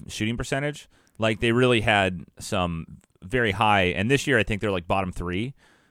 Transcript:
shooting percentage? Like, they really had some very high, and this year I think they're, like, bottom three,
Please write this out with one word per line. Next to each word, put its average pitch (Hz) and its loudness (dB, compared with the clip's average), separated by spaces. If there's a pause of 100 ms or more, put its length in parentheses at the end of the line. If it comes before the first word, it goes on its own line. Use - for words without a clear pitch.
shooting 107 -4
percentage? 143 -6 (300)
Like, 110 0
they 117 2
really 123 4
had 95 2 (160)
some 87 -4 (220)
very 113 0
high, 104 4
and 90 0
this 139 0
year 135 2
I 104 4
think 104 -2
they're, 107 -2
like, 87 -4
bottom 95 0
three, 90 -6 (380)